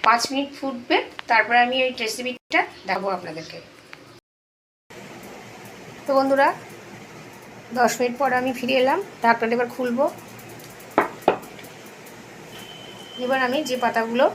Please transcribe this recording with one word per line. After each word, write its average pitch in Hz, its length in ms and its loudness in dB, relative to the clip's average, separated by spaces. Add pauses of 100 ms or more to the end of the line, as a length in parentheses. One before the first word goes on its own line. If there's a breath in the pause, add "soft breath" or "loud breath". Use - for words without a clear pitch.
পাঁচ 233 240 8
মিনিট 277 180 0 (100)
ফুটবে, 269 380 0 (340)
তারপরে 226 360 6
আমি 254 180 -2
ওই 254 60 0 (120)
রেসিপিটা 247 580 -2 (280)
দেখাবো 190 280 -2
আপনাদেরকে। 165 420 -12 (2500)
তো 285 140 -4
বন্ধুরা, 269 300 6 (1300)
দশ 240 200 6
মিনিট 247 220 0
পর 269 100 4 (100)
আমি 254 180 -2
ফিরে 254 240 -2
এলাম। 277 160 4 (240)
ঢাকনাটা 233 340 4
এবার 240 200 0
খুলবো। 247 280 0 (3250)
এবার 262 220 2
আমি 254 120 2 (100)
যে 254 160 -2
পাতাগুলো 233 500 4